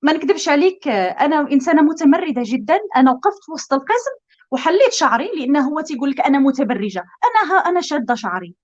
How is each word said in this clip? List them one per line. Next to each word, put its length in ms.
ما 80
نكذبش 360
عليك، 400
آه، 220
أنا 300
إنسانة 300
متمردة 640
جدًا. 340
أنا 140
وقفت 440
وسط 180
القسم 380
وحليت 420
شعري، 440
لأنه 320
هو 120
تيقول 300
لك: 100
"أنا 180
متبرجة". 640
أنا 540
ها، 140
أنا 120
شادة 340
شعري 500